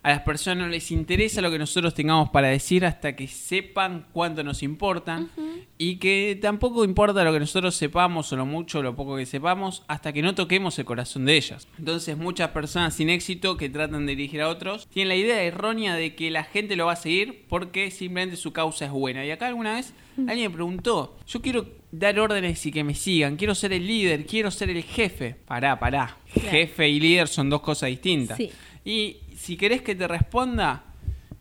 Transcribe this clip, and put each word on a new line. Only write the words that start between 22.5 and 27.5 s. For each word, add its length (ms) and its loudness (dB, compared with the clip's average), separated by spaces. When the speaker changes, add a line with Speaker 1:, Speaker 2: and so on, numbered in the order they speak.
Speaker 1:
y 40 -4
que 140 0
me 100 0
sigan, 420 2
quiero 200 0
ser 160 0
el 120 0
líder, 420 2
quiero 260 0
ser 180 -2
el 140 -4
jefe". 500 -2
Pará, 360 0
pará. 360 0
Speaker 2:
Claro. 180 2
Speaker 1:
Jefe 380 4
y 120 4
líder 260 6
son 240 0